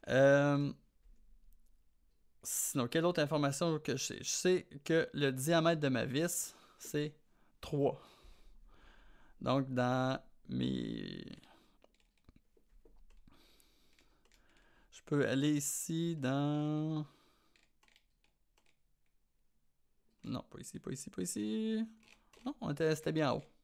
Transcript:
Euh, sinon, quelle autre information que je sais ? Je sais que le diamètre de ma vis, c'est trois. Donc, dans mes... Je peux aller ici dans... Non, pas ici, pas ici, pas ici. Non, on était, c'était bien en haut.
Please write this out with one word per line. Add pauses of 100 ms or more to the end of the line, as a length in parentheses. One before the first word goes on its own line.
Euh, (1700)
sinon,
quelle
autre
information
que
je
sais ?
Je
sais (180)
que
le
diamètre
de
ma
vis, (240)
c'est (460)
trois. (1400)
Donc,
dans (280)
mes... (3750)
Je
peux
aller
ici
dans... (3250)
Non,
pas
ici,
pas
ici,
pas
ici. (600)
Non,
on
était,
c'était
bien
en
haut. (200)